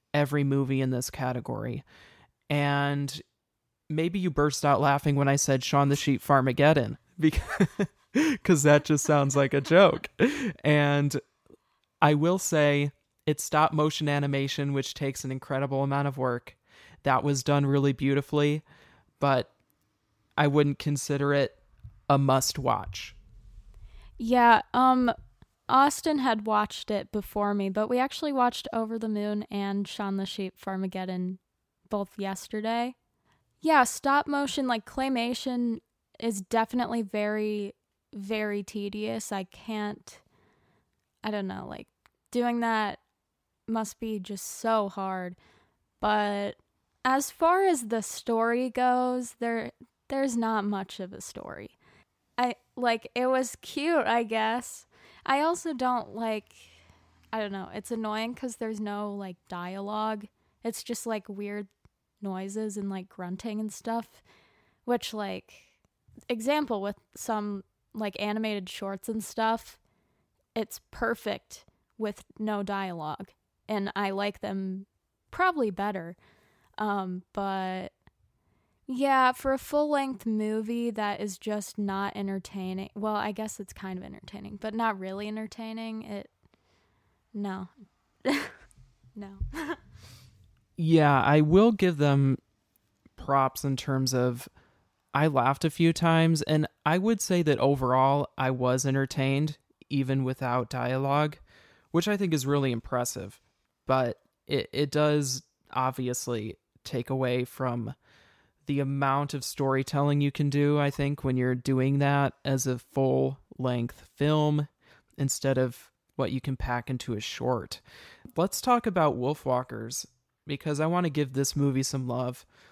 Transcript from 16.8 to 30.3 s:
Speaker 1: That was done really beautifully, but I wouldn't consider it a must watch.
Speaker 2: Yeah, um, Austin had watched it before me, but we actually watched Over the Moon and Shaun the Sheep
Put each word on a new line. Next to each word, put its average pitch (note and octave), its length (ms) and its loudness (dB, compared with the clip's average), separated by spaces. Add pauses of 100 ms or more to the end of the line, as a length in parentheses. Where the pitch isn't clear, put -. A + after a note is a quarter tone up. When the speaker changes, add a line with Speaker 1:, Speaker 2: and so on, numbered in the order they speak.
Speaker 1:
That C3+ 180 4
was C#3 200 0
done C#3+ 240 4
really C#3 260 4
beautifully, D3 720 0 (580)
but C3+ 320 2 (840)
I D3 120 6
wouldn't C#3+ 300 4
consider C#3+ 540 0
it C#3+ 240 2 (520)
a C#3 100 6
must C3+ 400 2
watch. A#2+ 560 -4 (1040)
Speaker 2:
Yeah, A#3 440 6 (120)
um, B3+ 380 6 (560)
Austin C#4+ 500 4
had A3 280 0
watched G#3 440 -2
it G3+ 220 -4
before G#3 420 -2
me, G3 140 0
but G#3 200 -2
we B3 100 0
actually C#4+ 340 -2
watched B3 400 0
Over A3+ 260 -4
the A3 100 -4
Moon G#3 420 -2
and G3 360 -2
Shaun G3 300 -4
the G3 100 -2
Sheep F#3+ 340 -8